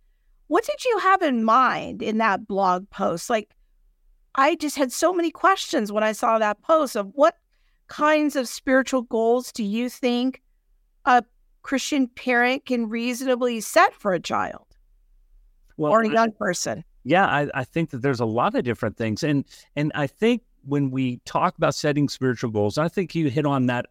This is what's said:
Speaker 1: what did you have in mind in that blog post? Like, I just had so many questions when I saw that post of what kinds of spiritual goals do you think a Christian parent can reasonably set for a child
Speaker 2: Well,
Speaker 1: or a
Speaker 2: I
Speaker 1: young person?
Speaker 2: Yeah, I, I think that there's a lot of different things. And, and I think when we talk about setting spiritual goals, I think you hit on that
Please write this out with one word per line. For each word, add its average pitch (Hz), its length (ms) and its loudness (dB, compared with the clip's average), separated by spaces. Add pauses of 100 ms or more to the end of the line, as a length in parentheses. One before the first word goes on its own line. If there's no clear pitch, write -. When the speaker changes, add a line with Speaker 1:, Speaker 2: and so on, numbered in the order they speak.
(480)
Speaker 1:
what 359 160 2
did 587 200 -8
you 466 140 2
have 381 240 2
in 254 200 0
mind 220 600 2
in 214 160 -2
that 214 280 0
blog 190 440 0
post? - 400 -4
Like, 226 200 -2 (840)
I 302 200 4
just 302 200 -6
had 269 160 0
so 330 200 2
many 339 180 0
questions 330 600 0
when 214 140 -2
I 220 80 0
saw 226 260 0
that 208 240 -2
post 320 340 0
of 196 180 -6
what 294 220 4 (520)
kinds 302 480 2
of 247 100 -2
spiritual 262 560 0
goals 233 500 0
do 220 120 -6
you 226 240 -2
think 247 540 -2 (640)
a 247 180 4 (380)
Christian 269 460 -2
parent 247 580 0
can 233 220 -2
reasonably 240 720 -2
set 349 340 2
for 202 180 -4
a 170 80 0
child - 460 -6 (1120)
Speaker 2:
Well, 151 160 0
Speaker 1:
or 226 100 4
a 220 60 0
Speaker 2:
I 147 40 -2
Speaker 1:
young 226 200 2
person? 175 520 -6 (200)
Speaker 2:
Yeah, 180 220 4
I, 143 280 0
I 135 80 -4
think 165 280 -4
that 117 120 -10
there's 135 160 0
a 120 60 0
lot 123 320 0
of 208 80 -2
different 113 320 -4
things. 110 260 -4
And, 147 220 0 (320)
and 147 180 -2
I 143 140 -2
think 233 340 0 (220)
when 139 260 -2
we 127 360 -4
talk 170 300 -2
about 151 200 0
setting 147 320 0
spiritual 127 420 -2
goals, 104 260 0
I 156 120 0
think 175 260 -4
you 160 160 0
hit 143 160 0
on 135 200 0
that 123 240 -2